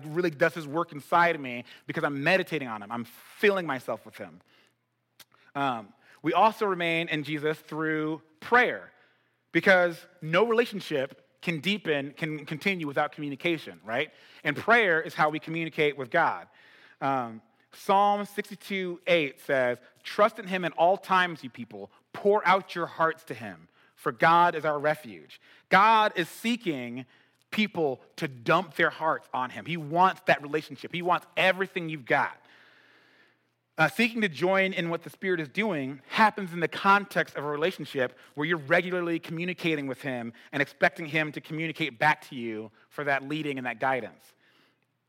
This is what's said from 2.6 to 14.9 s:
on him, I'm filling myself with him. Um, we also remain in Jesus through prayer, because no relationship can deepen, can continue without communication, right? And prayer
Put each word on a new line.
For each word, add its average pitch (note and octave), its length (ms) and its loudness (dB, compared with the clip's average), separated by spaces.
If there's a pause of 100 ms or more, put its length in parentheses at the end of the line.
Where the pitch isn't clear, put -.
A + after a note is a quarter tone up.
on G#2+ 120 -8
him, G2+ 100 -14
I'm A#2 140 -6 (320)
filling F#3+ 300 2
myself B2+ 380 -6
with G#2+ 120 -20
him. F2 240 -16 (1120)
Um, B2+ 400 -4 (300)
we E3 100 0
also G#3+ 320 4
remain E3+ 440 0
in D3+ 140 -2
Jesus D3+ 360 -4
through D#3 600 -4 (180)
prayer, D#3+ 520 2 (600)
because F3 560 4 (140)
no E3+ 260 2
relationship G3+ 800 -2 (140)
can E3 180 -4
deepen, D3 520 -2
can D#3 340 -8
continue E3 420 -4
without D3 240 -2
communication, C#3+ 720 -6
right? B2 280 -4 (320)
And D3 120 -2
prayer F#3+ 460 4